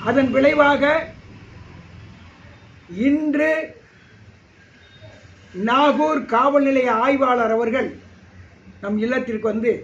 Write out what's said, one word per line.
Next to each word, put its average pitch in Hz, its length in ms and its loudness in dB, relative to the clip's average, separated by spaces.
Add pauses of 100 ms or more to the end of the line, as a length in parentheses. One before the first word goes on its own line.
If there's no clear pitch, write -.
அதன் 262 280 2
விளைவாக 285 580 4 (2250)
இன்று 302 420 0 (2250)
நாகூர் 285 640 2
காவல் 277 360 2
நிலைய 254 240 0 (120)
ஆய்வாளர் 247 540 0
அவர்கள் 233 320 -2 (920)
நம் 202 220 -4
இல்லத்திற்கு 233 480 -4
வந்து 226 200 -2 (120)